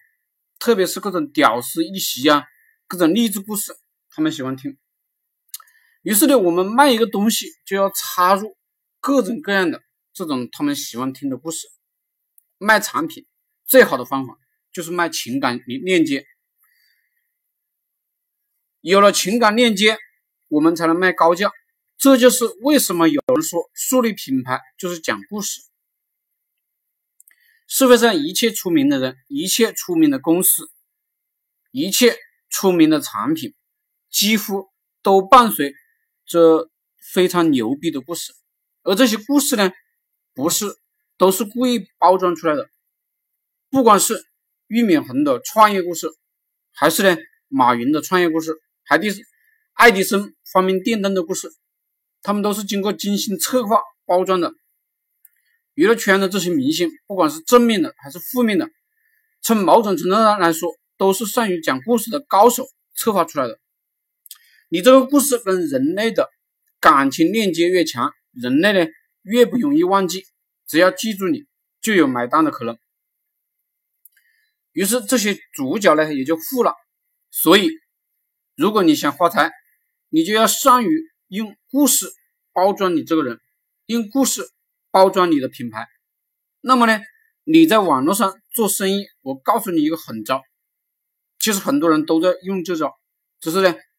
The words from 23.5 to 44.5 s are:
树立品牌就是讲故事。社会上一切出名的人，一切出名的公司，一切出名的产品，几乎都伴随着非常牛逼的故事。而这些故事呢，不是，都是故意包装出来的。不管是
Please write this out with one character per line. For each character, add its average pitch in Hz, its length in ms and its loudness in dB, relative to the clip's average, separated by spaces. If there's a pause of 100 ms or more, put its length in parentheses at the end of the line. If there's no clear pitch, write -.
树 - 280 -2
立 220 120 0
品 135 280 -6
牌 127 200 -6 (160)
就 180 120 -8
是 170 120 -10
讲 101 260 -6
故 208 140 -10
事。 - 180 -10 (2000)
社 262 220 2
会 247 80 8
上 226 180 2
一 156 160 -4
切 226 200 -2
出 - 180 -6
名 147 200 2
的 139 100 0
人， 131 180 -6 (100)
一 147 200 -6
切 220 260 0
出 - 220 -8
名 156 160 4
的 131 80 -4
公 170 240 0
司， - 260 -2 (1040)
一 156 180 -6
切 214 260 2 (320)
出 - 240 -2
名 160 200 4
的 147 100 0
产 120 320 -6
品， 139 220 -10 (560)
几 214 260 0
乎 196 320 -8 (320)
都 196 180 4
伴 226 320 4
随 143 220 -4 (540)
着 165 420 4 (420)
非 185 160 2
常 175 220 0
牛 127 260 0
逼 160 140 -8
的 139 120 -8
故 170 120 -12
事。 - 220 -12 (480)
而 185 100 0
这 240 140 4
些 220 100 -2
故 285 220 0
事 277 160 -2
呢， 196 160 0 (640)
不 135 120 -4
是， 190 300 -6 (400)
都 190 140 4
是 208 120 -2
故 240 220 -6
意 240 220 -2 (100)
包 180 220 4
装 180 160 0
出 - 100 -8
来 151 100 0
的。 131 140 -8 (1000)
不 269 100 2
管 214 180 6
是 - 240 -4 (440)